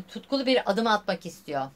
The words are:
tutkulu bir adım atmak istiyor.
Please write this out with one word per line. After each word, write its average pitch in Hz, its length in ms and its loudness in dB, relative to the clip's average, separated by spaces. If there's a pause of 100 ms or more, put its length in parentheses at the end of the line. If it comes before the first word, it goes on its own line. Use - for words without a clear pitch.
tutkulu 269 380 -4
bir 247 260 2
adım 226 160 2
atmak 208 380 0
istiyor. 143 500 -6